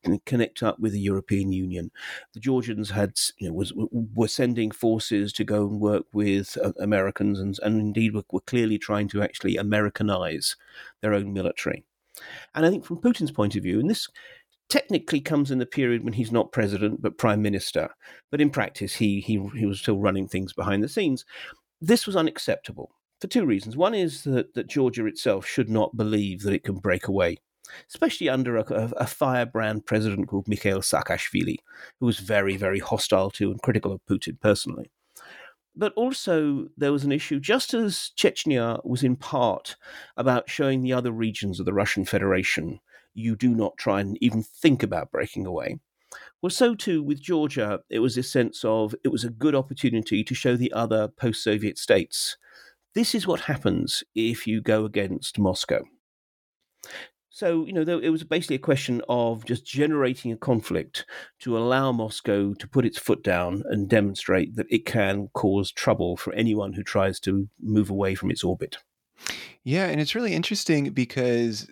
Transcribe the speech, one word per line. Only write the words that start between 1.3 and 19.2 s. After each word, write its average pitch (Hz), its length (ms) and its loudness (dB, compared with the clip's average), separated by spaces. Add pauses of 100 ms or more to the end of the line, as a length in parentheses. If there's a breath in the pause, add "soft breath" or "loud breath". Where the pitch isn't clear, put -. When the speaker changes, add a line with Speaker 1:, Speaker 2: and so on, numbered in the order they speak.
Speaker 1:
Union. 90 380 -4 (420 loud breath)
The 110 80 -16
Georgians 113 500 -2
had, 101 200 0
s-, - 280 -4
you 98 100 -6
know, 80 60 -4
was, 92 160 -2
w-, 107 220 -4
were 113 360 0
sending 120 420 0
forces 107 640 0
to 104 100 -2
go 104 220 2
and 104 120 -4
work 104 340 2
with, 101 500 0
uh, - 180 -2
Americans 101 580 0
and, 95 240 -4
and 107 160 2
indeed 107 360 0
were, 131 180 -4
were - 80 0
clearly 110 380 0
trying 104 300 -2
to 104 140 -2
actually 95 340 0
Americanize 101 1000 0 (460 loud breath)
their 107 100 0
own 101 220 0
military. - 500 -4 (720 loud breath)
And 160 100 2
I 170 60 8
think 196 160 -2
from 175 100 -6
Putin's 170 340 2
point 104 260 0
of 98 60 -2
view, 90 160 0
and 147 120 2
this - 180 -2 (600 loud breath)
technically - 500 0
comes 143 300 0
in 131 80 0
the 123 80 -2
period 120 360 0
when 117 120 -4
he's 113 180 -2
not 117 200 2
president 104 500 0
but - 160 -4
prime 107 240 4
minister, 92 480 -2 (400 loud breath)
but 147 100 0
in 147 80 6
practice 101 460 -4
he, 101 260 2